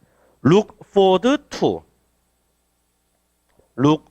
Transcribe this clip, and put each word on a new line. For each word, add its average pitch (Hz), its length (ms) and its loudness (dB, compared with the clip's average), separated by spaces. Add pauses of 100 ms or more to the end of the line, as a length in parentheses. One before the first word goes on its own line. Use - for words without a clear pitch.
(460)
look 190 300 0 (100)
forward 196 640 0
to, 98 320 -6 (2000)
look 147 320 0